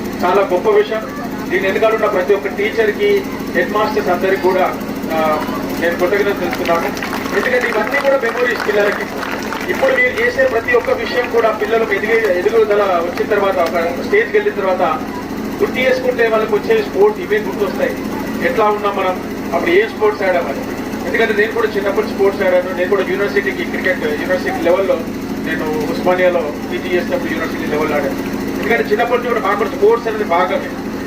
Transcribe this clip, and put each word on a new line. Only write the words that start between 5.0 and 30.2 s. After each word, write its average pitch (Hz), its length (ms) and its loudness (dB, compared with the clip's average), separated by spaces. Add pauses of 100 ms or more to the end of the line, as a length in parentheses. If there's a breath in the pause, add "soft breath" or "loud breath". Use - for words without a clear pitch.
ఆ, 156 320 0 (360)
నేను 170 140 0
కృతజ్ఞతలు 196 380 2
తెలుపుతున్నాను. 170 540 0 (520)
ఎందుకంటే 247 300 0
ఇవన్నీ 220 320 0
కూడా - 220 2
మెమోరీస్ 240 460 0
పిల్లలకి. 202 360 0 (640)
ఇప్పుడు - 220 2
మీరు - 300 0
చేసే 247 220 2
ప్రతి 240 320 2
ఒక్క 254 140 2
విషయం 240 400 -2
కూడా 220 200 4
పిల్లలకు 214 420 0
ఎదిగే, 208 460 2
ఎదుగుదల 208 440 4
వచ్చిన 180 460 0
తర్వాత, 196 300 2
ఒక 165 460 0
స్టేజ్కి 214 340 2
వెళ్ళిన 202 160 0
తర్వాత 185 280 0 (800)
గుర్తు - 160 -2
చేసుకుంటే 254 500 2
వాళ్ళకి 214 260 2
వచ్చే 220 280 2
స్పోర్ట్స్ 208 400 2
ఇవే 208 160 0
గుర్తొస్తాయి. - 580 -2 (520)
ఎట్లా 190 160 2
ఉన్నాం 202 320 2
మనం, - 480 -2 (100)
అప్పుడు 170 160 0
ఏ 196 160 6
స్పోర్ట్స్ 208 360 0
ఆడామని. 180 380 0 (460)
ఎందుకంటే 220 260 0
నేను 208 200 2
కూడా 226 140 0
చిన్నప్పుడు 202 400 0
స్పోర్ట్స్ 196 360 2
ఆడాను. 180 340 2
నేను 180 140 -2
కూడా 196 120 2
యూనివర్సిటీకి, 190 640 -2
క్రికెట్ - 400 -2
యూనివర్సిటీ 180 580 -2
లెవెల్లో, 180 320 2 (520)
నేను - 460 -2
ఉస్మానియాలో 180 600 2 (200)
పీజీ 180 160 -4
చేసినప్పుడు - 420 -2
యూనివర్సిటీ - 360 -4
లెవెల్లో 151 300 -2
ఆడాను. - 220 -2 (440)
ఎందుకంటే 226 220 0
చిన్నప్పటి 233 380 0
నుంచి 240 120 -2
కూడా 220 120 -2
మాకు - 120 0
కూడా - 120 0
స్పోర్ట్స్ 226 380 4
అనేది - 160 -2